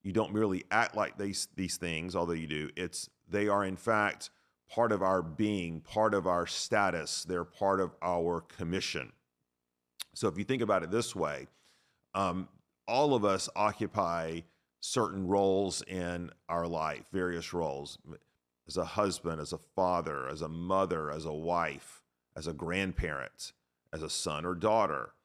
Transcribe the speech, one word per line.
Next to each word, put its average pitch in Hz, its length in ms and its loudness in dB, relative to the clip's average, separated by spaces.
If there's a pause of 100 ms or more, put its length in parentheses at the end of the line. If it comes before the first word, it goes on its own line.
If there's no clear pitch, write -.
you 98 60 -4
don't 95 200 2
merely 101 380 2
act 110 240 2
like 101 240 -2
these, 98 380 -4
these 92 220 -2
things, 85 360 -4
although 85 180 2
you 80 140 -2
do. 76 300 -4
It's, - 340 -6 (180)
they 104 200 2
are 101 160 4
in 95 100 -2
fact 104 560 0 (400)
part 113 220 4
of 98 100 2
our 95 180 4
being, 85 600 -2
part 107 340 2
of 92 140 2
our 87 180 2
status. 90 800 0
They're 87 180 -2
part 98 380 2
of 90 100 2 (100)
our 85 420 0
commission. 82 680 -4 (1040)
So 110 140 0
if 85 100 0
you 101 60 -4
think 127 180 0
about 98 220 4
it 82 80 -4
this 117 240 0
way, 73 320 -2 (680)
um, 92 340 0 (380)
all 139 280 4
of 110 100 4
us 98 320 2
occupy 87 840 0 (360)
certain 95 480 -2
roles 98 560 4
in 87 480 -6 (180)
our 85 200 0
life, 78 440 -4
various 87 400 -2
roles, 73 460 -4 (680)
as 82 80 -6
a 90 80 0
husband, 85 560 0
as 73 120 -6
a 85 60 -6
father, 80 720 0
as 73 120 -8
a 80 80 -4
mother, 87 640 0
as 76 140 -6
a 80 80 -6
wife, 80 720 -2 (320)
as 78 100 -8
a 82 60 -4
grandparent, 82 1000 -4 (380)
as 78 120 -6
a 78 60 -8
son 78 360 -4
or 90 80 -2
daughter 87 560 2 (140)